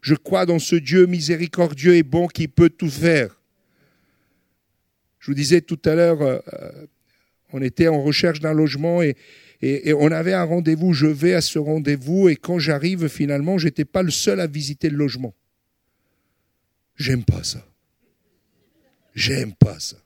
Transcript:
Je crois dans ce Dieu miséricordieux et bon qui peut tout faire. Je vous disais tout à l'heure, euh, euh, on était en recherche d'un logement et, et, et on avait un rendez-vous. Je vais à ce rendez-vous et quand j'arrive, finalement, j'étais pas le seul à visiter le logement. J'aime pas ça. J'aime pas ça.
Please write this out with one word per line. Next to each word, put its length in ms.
Je 140
crois 320
dans 120
ce 180
Dieu 280
miséricordieux 920
et 60
bon 240
qui 220
peut 220
tout 180
faire. 500
Je 120
vous 40
disais 260
tout 240
à 100
l'heure, 280
euh, 160
euh, 320
on 80
était 280
en 140
recherche 380
d'un 140
logement 480
et, 120
et, 300
et 20
on 180
avait 220
un 120
rendez-vous. 500
Je 120
vais 280
à 80
ce 160
rendez-vous 720
et 60
quand 220
j'arrive, 500
finalement, 500
j'étais 260
pas 180
le 80
seul 300
à 60
visiter 420
le 80
logement. 380
J'aime 280
pas 200
ça. 180
J'aime 380
pas 280
ça. 260